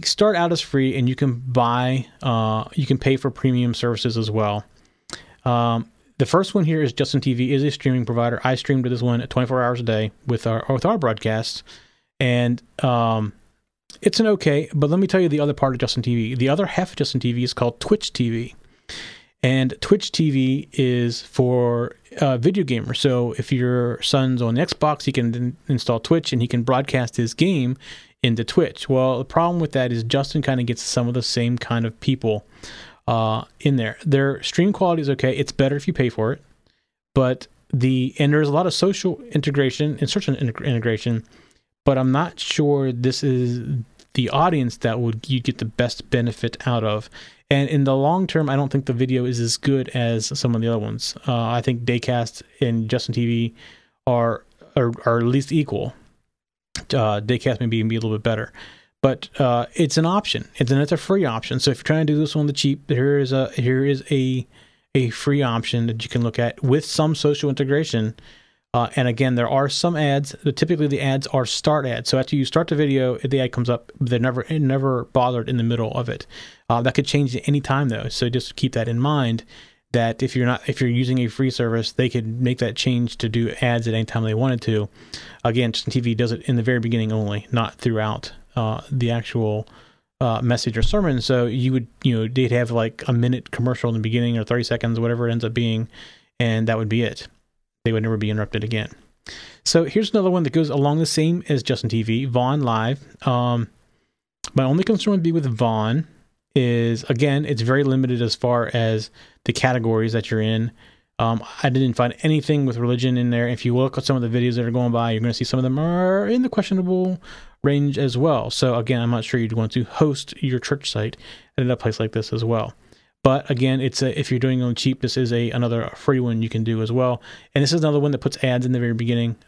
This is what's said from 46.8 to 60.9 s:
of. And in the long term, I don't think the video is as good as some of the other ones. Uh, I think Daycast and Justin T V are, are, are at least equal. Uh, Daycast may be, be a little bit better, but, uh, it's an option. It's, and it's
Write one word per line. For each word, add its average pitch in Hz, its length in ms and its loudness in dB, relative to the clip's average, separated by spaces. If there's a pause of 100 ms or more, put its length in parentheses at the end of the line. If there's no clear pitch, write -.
of. 107 260 -2 (400)
And 139 200 2
in 143 140 2
the 135 120 2
long 160 320 2
term, 156 220 0
I 135 60 0
don't 135 160 0
think 139 140 -2
the 131 80 -2
video 127 320 0
is 123 140 -2
as 117 180 -2
good 135 320 0
as 117 500 -2
some 117 160 0
of 113 60 0
the 113 60 0
other 117 120 0
ones. 107 360 -6 (120)
Uh, 120 200 0
I 117 140 0
think 120 220 -2
Daycast 120 600 -2 (180)
and 117 260 0
Justin 123 260 -2
T 120 120 0
V 117 300 0 (520)
are, 117 380 0 (320)
are, 120 160 2 (120)
are 117 120 4
at 117 80 2
least 135 260 0
equal. 139 420 -2 (840)
Uh, 107 420 0
Daycast 120 400 0
may 120 60 -2
be, 113 180 0
be 113 120 0
a 113 40 -2
little 110 180 -2
bit 107 60 -8
better, 110 300 -2 (480)
but, - 260 2 (120)
uh, 120 340 4
it's 160 240 2
an 160 80 4
option. 190 500 -2
It's, 131 160 2
and 139 100 4
it's 147 120 2